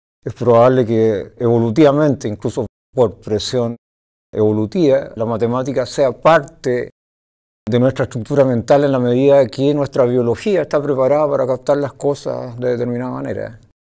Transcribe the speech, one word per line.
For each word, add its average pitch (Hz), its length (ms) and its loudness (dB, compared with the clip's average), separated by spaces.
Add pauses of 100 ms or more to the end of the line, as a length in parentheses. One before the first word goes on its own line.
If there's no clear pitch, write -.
(240)
es 123 100 -10
probable 123 500 4
que 110 540 -2
evolutivamente, 123 880 2
incluso 110 400 -6 (260)
por 120 280 0
presión 117 560 -4 (580)
evolutiva, 110 800 0
la 110 100 -4
matemática 120 640 -2
sea 139 260 0
parte 139 800 0 (760)
de 120 120 2
nuestra 127 240 0
estructura 131 400 0
mental 131 400 2
en 139 80 2
la 131 60 0
medida 131 480 4
que 139 280 0
nuestra 139 300 0
biología 123 580 0
está 147 200 -2
preparada 143 460 0
para 135 180 -2
captar 131 300 -2
las 143 160 -4
cosas 127 680 -6
de 123 120 -2
determinada 123 420 -4
manera. 117 480 -10 (360)